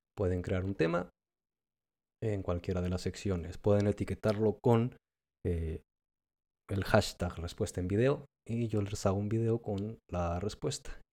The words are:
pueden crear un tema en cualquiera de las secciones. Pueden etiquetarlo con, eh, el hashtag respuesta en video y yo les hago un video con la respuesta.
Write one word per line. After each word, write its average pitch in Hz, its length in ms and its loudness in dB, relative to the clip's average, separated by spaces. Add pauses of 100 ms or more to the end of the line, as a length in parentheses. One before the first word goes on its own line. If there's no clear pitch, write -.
(160)
pueden 90 260 2
crear 92 220 0
un 98 100 -2
tema - 360 0 (1080)
en 104 220 -2
cualquiera 90 380 -2
de 90 80 0
las 90 140 -2
secciones. 90 560 -4
Pueden 104 280 4
etiquetarlo 101 720 0
con, 120 380 4 (500)
eh, 82 360 -2 (880)
el 98 140 -2
hashtag - 520 2
respuesta 87 440 -4
en 90 80 -2
video 131 380 2 (200)
y 117 220 -2
yo 110 140 0
les 101 240 -4
hago 98 120 2
un 104 100 -2
video 113 320 2
con 107 380 -4 (120)
la 87 300 -2
respuesta. - 580 -6 (140)